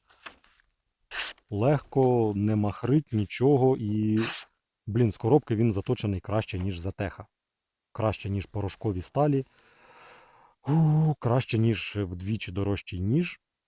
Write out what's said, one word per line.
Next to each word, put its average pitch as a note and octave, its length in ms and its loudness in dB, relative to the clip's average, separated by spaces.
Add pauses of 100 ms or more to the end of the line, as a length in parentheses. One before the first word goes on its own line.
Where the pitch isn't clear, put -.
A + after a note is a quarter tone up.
(1500)
Легко, B2 840 2
не G#2+ 200 2
махрить A#2 560 0
нічого B2+ 640 2
і, G#2+ 440 0 (640)
блін, A2 260 2
з - 40 -8
коробки A#2+ 400 2
він A2+ 160 2
заточений G2 480 -2
краще, G#2 380 -4
ніж F#2 200 -4
Зетеха. F#2 480 -8 (640)
Краще, G#2+ 380 -2
ніж G2 160 -4
порошкові F#2+ 560 -6
сталі. C#3 420 0 (1200)
У, D#3 500 4
краще, A#2+ 400 0
ніж A2 420 0
вдвічі F#2 520 -6
дорожчий G2 480 -4
ніж. C#3 400 -2 (280)